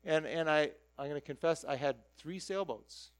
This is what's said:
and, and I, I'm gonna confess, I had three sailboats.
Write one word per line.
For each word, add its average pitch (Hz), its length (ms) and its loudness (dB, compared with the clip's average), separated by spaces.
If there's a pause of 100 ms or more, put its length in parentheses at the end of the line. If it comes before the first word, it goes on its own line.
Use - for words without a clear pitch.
and, 156 200 2
and 160 240 0
I, 151 220 4 (260)
I'm 143 120 -6
gonna 147 120 -4
confess, 151 440 0
I 139 100 0
had 135 220 0 (200)
three 175 220 -10
sailboats. 170 800 -6